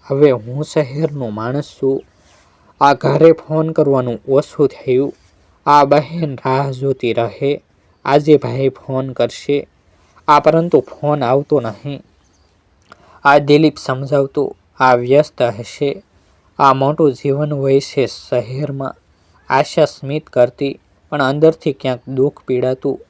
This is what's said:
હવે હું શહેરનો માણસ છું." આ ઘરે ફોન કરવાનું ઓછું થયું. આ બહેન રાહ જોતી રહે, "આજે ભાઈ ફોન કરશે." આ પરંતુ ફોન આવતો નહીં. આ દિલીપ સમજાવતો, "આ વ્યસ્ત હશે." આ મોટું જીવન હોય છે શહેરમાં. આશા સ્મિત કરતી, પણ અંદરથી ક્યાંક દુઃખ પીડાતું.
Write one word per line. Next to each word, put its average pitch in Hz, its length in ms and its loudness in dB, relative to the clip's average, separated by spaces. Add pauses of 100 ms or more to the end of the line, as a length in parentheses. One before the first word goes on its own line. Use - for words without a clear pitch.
હવે 143 240 4
હું 123 340 -4
શહેરનો 143 640 -4
માણસ 117 360 -6 (180)
છું." 135 200 -2 (800)
આ 143 140 4
ઘરે 151 380 4
ફોન 160 380 -2
કરવાનું 135 480 0 (100)
ઓછું 139 400 0
થયું. 131 440 -2 (540)
આ 147 180 6
બહેન 147 500 -2
રાહ 135 360 -2
જોતી 127 420 -4
રહે, 117 500 -4 (420)
"આજે 147 320 4
ભાઈ 131 320 -2
ફોન 131 440 -8
કરશે." 127 560 -4 (600)
આ 147 120 6
પરંતુ 160 400 2
ફોન 147 440 -4
આવતો 139 360 0
નહીં. 117 420 -10 (1200)
આ 143 140 6
દિલીપ 147 380 4
સમજાવતો, 139 800 -4 (220)
"આ 127 160 4
વ્યસ્ત 127 480 0
હશે." 123 600 -6 (560)
આ 139 140 4
મોટું 139 400 2
જીવન 143 400 -4
હોય 135 280 0
છે 135 260 -4
શહેરમાં. 135 880 -8 (540)
આશા 135 360 0
સ્મિત 143 420 -8
કરતી, 127 540 -2 (300)
પણ 147 120 -2
અંદરથી 151 500 0
ક્યાંક 127 360 -6
દુઃખ 135 380 -4
પીડાતું. 131 640 -4